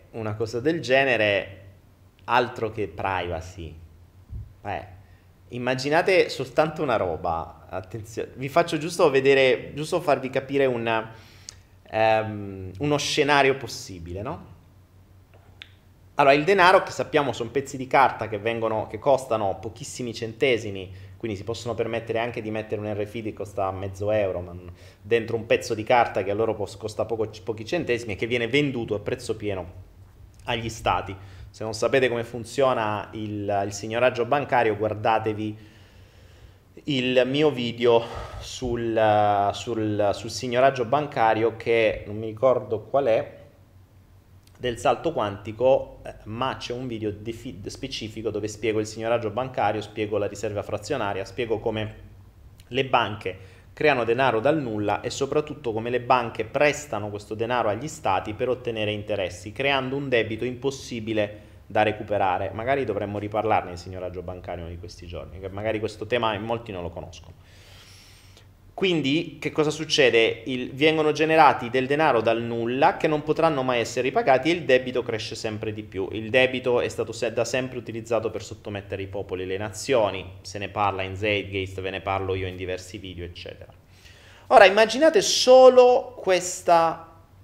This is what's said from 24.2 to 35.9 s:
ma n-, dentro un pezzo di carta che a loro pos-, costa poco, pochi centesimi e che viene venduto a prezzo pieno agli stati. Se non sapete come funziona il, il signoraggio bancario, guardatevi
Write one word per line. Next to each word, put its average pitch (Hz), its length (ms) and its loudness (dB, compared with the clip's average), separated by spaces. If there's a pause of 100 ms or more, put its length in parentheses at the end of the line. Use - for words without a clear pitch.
ma 90 140 -10
n-, 90 180 -16 (300)
dentro 110 340 0
un 107 100 -4
pezzo 120 300 0
di 107 80 -6
carta 117 400 2
che 95 80 -4
a - 20 -2
loro 107 220 0
pos-, 104 220 -8
costa 107 280 -6
poco, 110 240 -2 (140)
pochi 110 220 -8
centesimi 120 480 -4
e - 20 -4
che 117 120 -4
viene 117 200 0
venduto 123 480 0
a 101 40 -6
prezzo - 360 -6
pieno 95 480 -8 (640)
agli 117 240 -4
stati. 95 460 -2 (340)
Se - 140 -12
non 110 100 -6
sapete 123 340 2
come 117 160 -2
funziona 117 880 0
il, 104 520 -2
il 101 80 -8
signoraggio 117 520 0
bancario, 120 520 2
guardatevi 107 800 0 (1300)